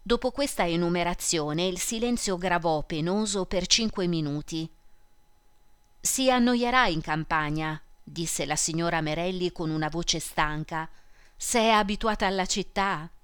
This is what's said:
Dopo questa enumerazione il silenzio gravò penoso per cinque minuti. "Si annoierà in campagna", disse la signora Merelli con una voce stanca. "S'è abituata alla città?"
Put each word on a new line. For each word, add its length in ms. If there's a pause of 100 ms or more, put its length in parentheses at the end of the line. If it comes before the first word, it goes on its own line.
Dopo 300
questa 380
enumerazione 960
il 140
silenzio 580
gravò 460
penoso 640
per 200
cinque 400
minuti. 640 (1300)
"Si 300
annoierà 560
in 140
campagna", 840 (180)
disse 440
la 100
signora 460
Merelli 500
con 200
una 180
voce 320
stanca. 680 (480)
"S'è 320
abituata 580
alla 200
città?" 600 (160)